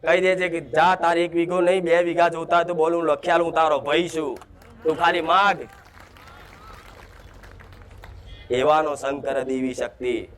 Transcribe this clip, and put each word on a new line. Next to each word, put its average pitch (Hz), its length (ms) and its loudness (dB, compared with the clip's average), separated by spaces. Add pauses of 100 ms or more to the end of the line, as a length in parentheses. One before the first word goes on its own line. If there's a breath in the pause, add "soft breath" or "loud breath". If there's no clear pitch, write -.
કહી 175 180 2
દેજે 185 280 0
કે, 165 120 -6
"જા, 156 340 2
તારે 170 300 2
એક 170 80 -8
વીઘો 170 280 0
નહીં, 180 220 2
બે 170 200 4
વીઘા 170 260 2
જોતા 165 260 -2
હોય 170 100 4
તો 175 80 -4
બોલ, 165 220 0
હું 170 80 -2
લખ્યાલ, 165 380 2
હું 165 120 -2
તારો 156 260 2
ભાઈ 151 300 0
છું, 135 280 -6 (460)
તું 160 140 0
ખાલી 170 240 0
માગ." 185 360 2 (3000)
એવાનો 147 440 0
શંકર 135 480 -6
દેવી 131 300 -4
શક્તિ. 123 540 -6 (100)